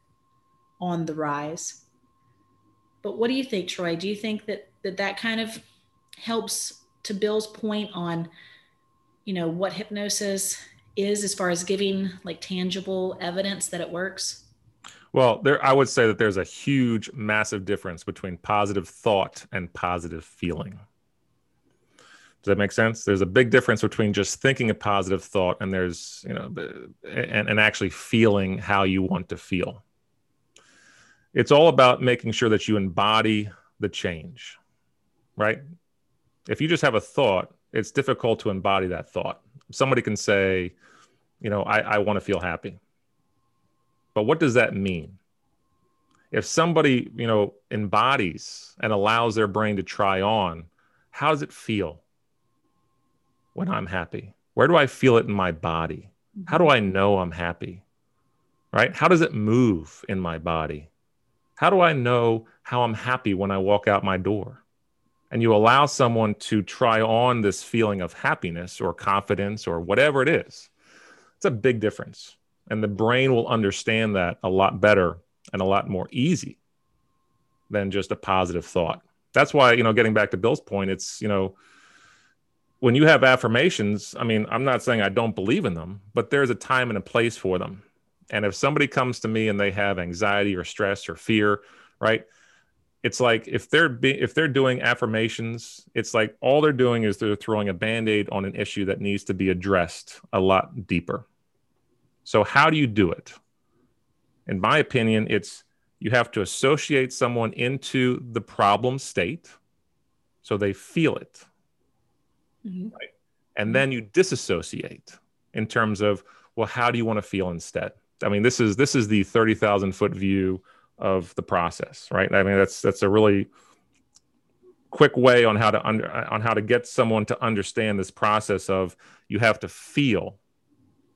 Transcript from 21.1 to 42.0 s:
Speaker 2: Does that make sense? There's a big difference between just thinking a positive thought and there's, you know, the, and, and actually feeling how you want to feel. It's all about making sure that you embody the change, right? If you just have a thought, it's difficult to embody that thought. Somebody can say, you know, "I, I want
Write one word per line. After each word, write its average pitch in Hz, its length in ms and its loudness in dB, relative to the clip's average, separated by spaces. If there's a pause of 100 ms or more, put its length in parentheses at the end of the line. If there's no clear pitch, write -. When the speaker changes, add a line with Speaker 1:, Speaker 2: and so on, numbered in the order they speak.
Speaker 2:
Does - 480 -20
that 98 100 2
make 101 160 0
sense? 113 320 0
There's 98 160 2
a 95 60 2
big 113 240 4
difference 120 320 4
between 104 320 0
just - 260 -4
thinking 127 300 0
a 104 40 0
positive 98 480 -2
thought 90 380 -2
and 95 100 -6
there's, 90 560 -6
you - 60 -10
know, - 160 -10
the, - 420 -14 (160)
and, 104 440 -4
and 107 100 2
actually 107 300 0
feeling 101 680 2
how 98 280 0
you 95 180 0
want 92 260 -4
to 87 80 -10
feel. - 480 -6 (1500)
It's 131 180 2
all 156 160 8
about 131 320 6
making 123 320 0
sure 117 160 0
that 107 180 2
you 107 120 2
embody 104 720 2 (300)
the 104 100 -2
change, 87 680 -10 (800)
right? 107 240 -2 (880)
If 120 140 -4
you 147 60 0
just 170 140 0
have 135 120 4
a 104 80 0
thought, 101 520 0 (180)
it's 110 180 -4
difficult 123 500 -2
to 107 100 -4
embody 95 380 0
that 82 220 -8
thought. - 320 -8 (280)
Somebody 131 300 0
can 110 160 -2
say, 95 560 0 (680)
you 107 100 -6
know, 101 120 -2
"I, 107 180 0
I 107 180 0
want 101 180 0